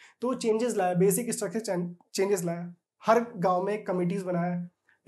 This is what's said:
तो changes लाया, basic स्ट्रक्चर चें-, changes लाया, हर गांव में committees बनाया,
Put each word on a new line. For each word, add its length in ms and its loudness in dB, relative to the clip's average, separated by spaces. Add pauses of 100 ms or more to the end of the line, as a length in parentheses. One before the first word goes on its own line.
(200)
तो 140 0
changes 420 0
लाया, 180 2
basic 380 2
स्ट्रक्चर 280 -4
चें-, 340 -4 (200)
changes 300 2
लाया, 300 -6 (320)
हर 200 4 (100)
गांव 260 2
में 220 -2
committees 380 -2
बनाया, 460 -2 (400)